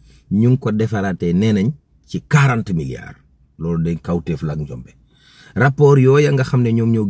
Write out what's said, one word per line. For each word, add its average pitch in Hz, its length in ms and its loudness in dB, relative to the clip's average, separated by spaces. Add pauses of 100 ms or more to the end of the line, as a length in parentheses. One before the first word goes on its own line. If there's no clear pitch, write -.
(320)
ñu 110 180 2
ngi 127 80 4
ko 117 140 -4
defaraatee 98 640 -2
nee 107 200 2
nañ 104 180 0 (320)
ci - 240 -10
quarante 127 460 0
milliards. 67 460 -8 (400)
Loolu 82 240 -4
day 85 180 -2
kawteef 85 400 -6
la 78 120 -4
ak 78 60 -8
njombe. 65 300 -12 (640)
Rapport 139 460 4
yooya 143 340 4
nga 131 100 0
xam 127 200 0
ne 117 100 0
ñoom 117 180 2
ñoo 110 180 0